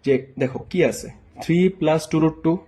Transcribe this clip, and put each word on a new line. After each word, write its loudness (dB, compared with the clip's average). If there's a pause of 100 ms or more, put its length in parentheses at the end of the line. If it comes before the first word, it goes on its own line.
যে 2 (300)
দেখো -4 (120)
কি -2 (120)
আছে, -10 (340)
থ্রি 0 (220)
প্লাস 2
টু 0
রুট 0
টু 2 (160)